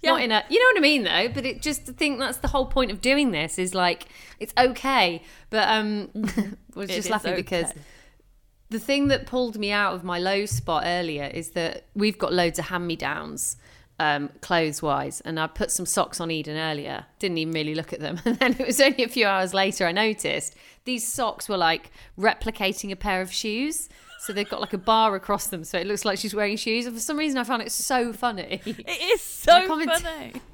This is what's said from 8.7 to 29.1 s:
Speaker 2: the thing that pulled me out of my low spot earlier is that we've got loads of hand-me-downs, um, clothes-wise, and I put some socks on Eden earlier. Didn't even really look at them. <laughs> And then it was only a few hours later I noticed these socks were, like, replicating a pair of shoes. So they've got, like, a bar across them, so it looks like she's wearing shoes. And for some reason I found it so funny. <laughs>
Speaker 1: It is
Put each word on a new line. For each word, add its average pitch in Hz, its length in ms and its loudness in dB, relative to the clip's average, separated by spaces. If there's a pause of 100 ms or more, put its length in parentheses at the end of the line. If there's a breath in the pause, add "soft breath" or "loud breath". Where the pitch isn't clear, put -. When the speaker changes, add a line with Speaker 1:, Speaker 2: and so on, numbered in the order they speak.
Speaker 2:
the 220 80 -2
thing 277 300 2
that - 180 0
pulled 247 320 -4
me 202 120 -2
out 202 220 2
of 175 100 -8
my 175 140 -4
low 196 300 0
spot - 400 -2
earlier 160 460 -2
is 165 180 -8
that - 420 -4
we've 208 240 2
got - 160 0
loads 175 260 2
of 160 60 -4
hand-me-downs, 160 920 -4 (400 soft breath)
um, 147 320 0 (120)
clothes-wise, 147 800 0
and 160 180 -4
I 160 80 0
put - 240 -4
some 180 140 -2
socks - 340 0
on 165 100 -4
Eden 151 280 -4
earlier. 147 480 -6 (140)
Didn't 180 180 -2
even 160 160 -2
really 156 220 -2
look 160 180 -6
at - 80 -10
them. 160 200 -6
<laughs> - 40 -4
And 240 140 2
then 254 200 2
it 254 80 0
was 240 140 2
only 277 240 4
a - 20 -8
few 226 180 2
hours 190 280 2
later 190 320 2
I 170 80 2
noticed 190 600 0 (300 loud breath)
these 247 240 -4
socks - 400 -4
were, 208 80 -2
like, 165 360 2 (280 loud breath)
replicating 202 720 0
a 185 60 -8
pair 185 240 -2
of 185 100 -6
shoes. 247 560 -4 (320 loud breath)
So - 140 -10
they've 208 160 -2
got, 190 100 -6
like, 214 140 -6
a 208 40 -4
bar 220 380 4
across 196 320 -2
them, 165 160 -8
so 170 160 -6
it 180 80 -4
looks 202 160 -2
like 202 160 0
she's 202 160 -6
wearing 208 220 0
shoes. 226 300 -2
And 240 60 -8
for 226 60 -10
some 294 160 -4
reason 294 220 0
I 247 80 -2
found 233 160 -2
it 220 100 -6
so 240 400 0
funny. 208 500 -4
<laughs> - 40 -14
Speaker 1:
It 226 240 -10
is 359 580 -2